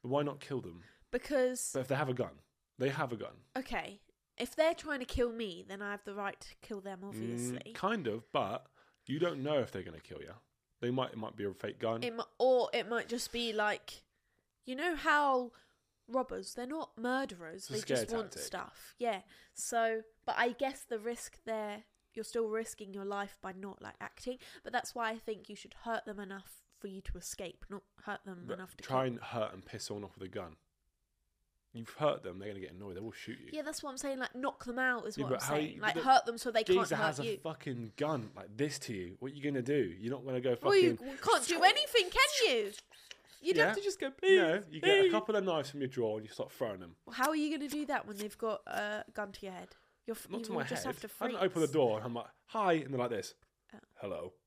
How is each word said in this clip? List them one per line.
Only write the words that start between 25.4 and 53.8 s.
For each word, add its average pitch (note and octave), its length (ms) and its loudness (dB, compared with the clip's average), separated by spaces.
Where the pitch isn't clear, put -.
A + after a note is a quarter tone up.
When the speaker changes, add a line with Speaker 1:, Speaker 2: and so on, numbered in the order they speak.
Speaker 2:
you G#3 60 -12
should - 180 -18
hurt A3+ 220 -4
them F#3+ 120 -10
enough G3 440 -14
for - 80 -12
you F#3+ 140 -12
to - 160 -6
escape, - 500 -10
not G3 140 -12
hurt - 200 -8
them F3+ 220 -14
Speaker 1:
But - 80 -6
Speaker 2:
enough - 200 -14
to - 80 -18
Speaker 1:
try C3 220 0
Speaker 2:
kill. B2+ 80 -2
Speaker 1:
and A#2 100 -8
hurt A2 300 -4
and F#2+ 100 -14
piss - 220 -12
someone G#2 180 -6
off F#2+ 160 -12
with F#2+ 80 -10
a F#2 60 -12
gun. F2 240 -8
You've A#2 180 -12
hurt C#3+ 340 2
them, F#2 160 -10
they're G2+ 80 -10
gonna G2 120 -10
get F2+ 120 -10
annoyed, F#2 240 -10
they F#2 40 -8
will A2 120 -8
shoot - 260 -10
you. - 140 -18
Speaker 2:
Yeah, D4+ 100 -6
that's D4+ 180 -6
what C#4+ 100 -8
I'm C4 60 -10
saying, C4+ 220 -4
like, B3+ 160 -6
knock C4+ 300 -6
them A#3+ 140 -6
out B3+ 280 0
is G#3+ 100 -6
Speaker 1:
Yeah, C#3 80 -2
Speaker 2:
what C3+ 100 -2
Speaker 1:
but - 100 -2
Speaker 2:
I'm C3+ 40 -2
Speaker 1:
how D3 60 2
Speaker 2:
saying. D3+ 220 0
Speaker 1:
you, - 40 -10
Speaker 2:
Like, G#3+ 140 2
Speaker 1:
the E3+ 80 0
Speaker 2:
hurt C4 240 8
them A#3 100 -2
so A#3+ 140 -4
they A3 140 4
can't F#3 160 8
Speaker 1:
geezer D#3 160 2
Speaker 2:
hurt - 80 2
Speaker 1:
has C#3+ 160 2
a C#3 40 0
Speaker 2:
you. G#3 140 -2
Speaker 1:
fucking B2 580 -6
gun C#3+ 380 0
like G2 220 -14
this C#3 240 0
to - 120 -6
you. F2+ 280 -6
What C3+ 100 -6
are C#3 60 -14
you C#3 60 -12
gonna C#3 200 2
do? B2 380 4
You're A2+ 100 -2
not B2+ 160 -4
gonna B2+ 140 0
go B2 220 4
Speaker 2:
Well, F#4+ 120 6
you F4+ 220 10
Speaker 1:
fucking C4+ 220 -8
Speaker 2:
can't - 280 4
do E4+ 160 2
anything, A4 480 6
can C5+ 460 6
you? G#3 160 0
You'd E4+ 160 2
Speaker 1:
Yeah. - 100 8
Speaker 2:
have - 100 2
to G4+ 60 -4
just G4+ 180 -2
go, C4+ 100 -4
"Please, F#4+ 260 8
Speaker 1:
No, D#4+ 320 6
you - 120 -10
get F#4+ 180 8
a G4 40 10
Speaker 2:
please." F#4 100 8
Speaker 1:
couple G#3+ 240 2
of G3 80 4
knives D#3+ 260 2
from C#3+ 100 -6
your C3 80 0
drawer A2+ 300 0
and G#2+ 80 -8
you G#2+ 60 -14
start - 180 -6
throwing G2+ 320 -4
'em. E2+ 140 -16
Speaker 2:
Well, A#3 80 -14
how B3+ 140 2
are D#4 80 2
you D4+ 200 0
gonna C#4+ 140 -6
do D4 160 -4
that - 180 -2
when G#3 120 -10
they've G#3 200 -6
got A3 300 -2
a G#3 380 -4
gun G3+ 160 -6
to G3 160 -14
your F#3 80 -10
head? F3+ 220 -14
You're A3+ 100 -6
f-, - 120 -16
Speaker 1:
Not G3 100 -6
Speaker 2:
you A#3 80 -8
Speaker 1:
to G#3+ 60 -8
Speaker 2:
will - 80 0
Speaker 1:
my - 60 0
Speaker 2:
just A#3 180 -4
Speaker 1:
head. C4 100 -4
Speaker 2:
have - 80 -14
to - 220 -8
Speaker 1:
I A#3+ 40 0
don't B3 80 -4
open F3+ 240 2
the D#3 80 6
Speaker 2:
freeze. - 20 0
Speaker 1:
door C3 280 6
and A2 80 -6
I'm A#2+ 80 -6
like, A#2 120 -6
"Hi," G3+ 260 4
and C#3+ 200 2
they're C3+ 60 -2
like B2 120 2
this. G#2 240 -4
Speaker 2:
Oh. G#2 40 -20